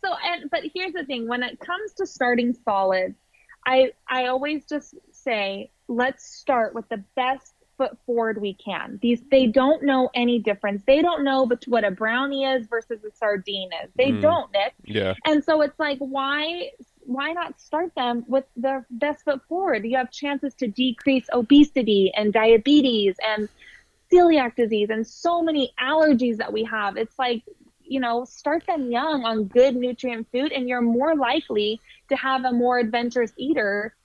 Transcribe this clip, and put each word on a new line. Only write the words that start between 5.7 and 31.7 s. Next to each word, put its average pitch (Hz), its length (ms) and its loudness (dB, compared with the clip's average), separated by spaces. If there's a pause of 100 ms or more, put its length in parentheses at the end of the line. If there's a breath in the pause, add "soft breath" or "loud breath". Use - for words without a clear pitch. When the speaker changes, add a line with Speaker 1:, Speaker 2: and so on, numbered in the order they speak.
Speaker 1:
"Let's 247 380 -2
start - 480 -2
with 226 160 -10
the 214 120 -8 (140)
best 262 380 -4 (220)
foot 254 200 -4 (100)
forward 226 340 -2
we 202 140 -4
can." - 480 -10
These, 233 180 2 (100)
they 262 160 6
don't 269 360 4
know 262 320 2
any 240 240 2
difference. 202 480 -4
They 285 160 6
don't 339 200 0
know 269 240 2
bet-, 240 220 -4
what 233 160 2
a 196 60 2
brownie 254 540 -2
is 254 220 -2
versus 226 380 -8
a 214 100 -14
sardine 196 560 -4 (140)
is. 185 120 -20
They 262 160 2
Speaker 2:
Mm. 214 100 0
Speaker 1:
don't, 254 300 2
Nick. 202 200 -2 (120)
Speaker 2:
Yeah. 101 300 -2 (120)
Speaker 1:
And 302 180 2
so 311 180 2
it's 285 160 -2
like, 294 200 -4
why, 285 720 -6 (320)
why 277 300 -6
not 339 280 -8
start 320 340 -4
them 240 320 -4
with 269 180 0 (120)
the 262 340 -4
best 294 340 -4
foot 277 240 -2
forward? 311 380 -2
You 240 100 -2
have 254 140 -2
chances 285 460 -6
to 254 100 -4
decrease 254 680 -2
obesity 233 840 4
and 208 160 0
diabetes 226 800 4 (100)
and 214 240 -2 (640 loud breath)
celiac 320 440 6
disease 214 340 0
and 220 160 -2
so 339 360 -2
many 294 380 0
allergies 254 580 2
that - 140 -6
we 220 120 -2
have. 208 320 -4
It's 220 220 -6
like, 247 240 -2 (380)
you 269 200 -6
know, 240 240 -2
start 302 420 -4
them 294 240 -2
young 269 340 -2
on 220 200 0
good 247 320 4
nutrient 247 560 -6
food, 269 200 -2
and 254 160 -4
you're 247 140 -2
more 247 340 2
likely 233 640 -2 (280 soft breath)